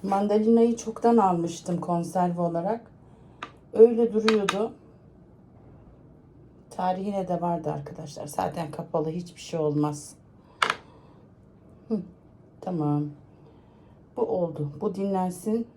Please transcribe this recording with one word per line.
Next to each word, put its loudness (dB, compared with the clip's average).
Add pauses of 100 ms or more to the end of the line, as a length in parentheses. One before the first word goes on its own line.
Mandalinayı 4
çoktan 2
almıştım 0
konserve -2
olarak. -4 (800)
Öyle 8
duruyordu. 2 (2000)
Tarihine -4
de -2
vardı -2
arkadaşlar. -12
Zaten -6
kapalı, -4
hiçbir -10
şey -8
olmaz. -2 (1700)
Hı, -4 (600)
tamam. -2 (1120)
Bu -4
oldu. -2 (100)
Bu -4
dinlensin. -2